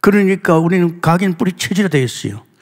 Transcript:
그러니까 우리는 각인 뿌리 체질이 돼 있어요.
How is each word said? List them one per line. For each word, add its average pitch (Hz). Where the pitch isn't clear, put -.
그러니까 196
우리는 170
각인 180
뿌리 185
체질이 190
돼 143
있어요. 107